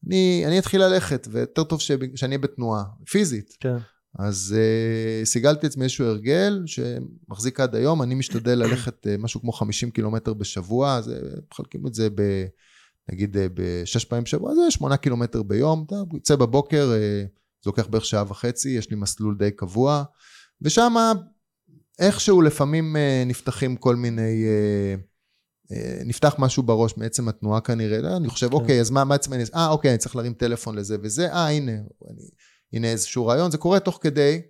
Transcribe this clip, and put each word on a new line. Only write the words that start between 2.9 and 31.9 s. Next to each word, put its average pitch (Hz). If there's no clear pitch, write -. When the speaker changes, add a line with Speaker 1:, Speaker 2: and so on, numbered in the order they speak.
Speaker 1:
פיזית." 151
Speaker 2:
כן. 127
Speaker 1:
אז, 98
אה, 110
סיגלתי 143
לעצמי 135
איזשהו 131
הרגל, 156
שמחזיק 123
עד 127
היום, 147
אני 123
משתדל 123
ללכת, 120
אה, 104
משהו 113
כמו 117
חמישים 113
קילומטר 110
בשבוע, 107
אז, 117
אה, 123
מחלקים -
את 123
זה 110
ב-, 98
נגיד, 98
אה, 95
בשש 90
פעמים 120
בשבוע, 214
זה 339
שמונה 139
קילומטר 120
ביום, 139
אתה 196
יוצא 147
בבוקר, 135
אה, 104
זה 101
לוקח 101
בערך 110
שעה 104
וחצי, 120
יש 120
לי 113
מסלול 104
די 101
קבוע, 120
ושם 226
איכשהו 190
לפעמים, 156
אה, 139
נפתחים 127
כל 123
מיני, 113
אה, 104
אה, 120
נפתח 143
משהו 131
בראש 113
מעצם 113
התנועה 107
כנראה, 113
אה, 185
אני 156
חושב, 123
Speaker 2:
כן. 120
Speaker 1:
"אוקיי, 123
אז 113
מה, 139
מה 139
עצמי, 135
אה, 165
אוקיי, 151
אני 117
צריך -
להרים 120
טלפון 117
לזה 104
וזה, 120
אה, 170
הנה, 147